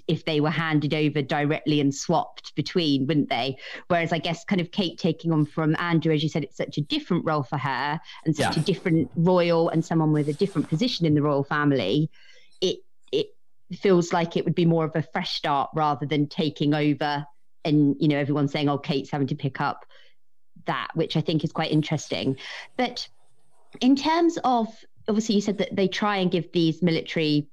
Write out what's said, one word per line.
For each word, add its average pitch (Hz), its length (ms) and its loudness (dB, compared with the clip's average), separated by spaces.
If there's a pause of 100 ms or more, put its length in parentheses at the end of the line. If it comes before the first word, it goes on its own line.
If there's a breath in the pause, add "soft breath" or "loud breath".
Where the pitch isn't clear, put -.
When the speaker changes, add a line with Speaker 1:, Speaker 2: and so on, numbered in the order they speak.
Speaker 1:
if 160 200 -2
they 156 140 2
were 151 100 2
handed 156 440 0
over 151 280 2
directly 147 580 0
and 139 120 2
swapped - 640 -2
between, 147 540 0
wouldn't 151 220 0
they? 131 260 -2 (320 loud breath)
Whereas 170 240 0
I 165 60 0
guess 165 260 -6
kind 190 160 -2
of 165 100 -6
Kate 180 260 -2
taking 165 360 -2
on 151 120 2
from 156 360 0
Andrew, 165 340 2
as 151 80 0
you 160 60 0
said, 151 160 -2
it's - 120 -14
such - 220 -6
a 147 40 0
different 208 420 -2
role 151 180 0
for 143 160 -6
her 139 420 -2 (240 loud breath)
and 156 120 0
such - 200 0
Speaker 2:
Yeah. 160 60 2
Speaker 1:
a - 20 -8
different 165 520 0
royal 170 540 4
and 160 140 0
someone 156 280 2
with 151 160 2
a 151 60 -2
different 160 340 -2
position 165 360 -2
in 156 100 4
the 147 80 4
royal 139 200 2
family. 147 680 0 (500 soft breath)
It, 180 180 -2 (320)
it - 240 -2 (420)
feels 175 360 2
like 170 240 0
it - 80 -2
would 165 100 0
be 175 120 2
more 165 180 4
of 156 100 -4
a 156 80 0
fresh - 320 -6
start 143 400 -2
rather 151 320 0
than 147 220 0
taking 151 460 -2
over 147 520 0 (380)
and, 147 360 4
you 160 80 4
know, 143 100 2
everyone 143 300 0
saying, 147 200 -2
"Oh, 143 80 2
Kate's - 340 -4
having 139 180 -2
to 151 80 -4
pick - 240 -6
up 143 240 -4 (800 soft breath)
that," 131 280 -4
which 160 220 -2
I 156 40 4
think 160 240 0
is 165 80 -6
quite 160 180 -4
interesting. 147 680 -2 (400 loud breath)
But 247 300 -4 (760)
in 262 140 6
terms 330 480 2
of, 240 240 2 (400)
obviously 220 300 0
you 208 40 4
said 202 180 0
that - 180 -4
they 196 100 4
try 208 300 0
and 185 120 2
give 175 240 -2
these 160 300 2
military 156 720 0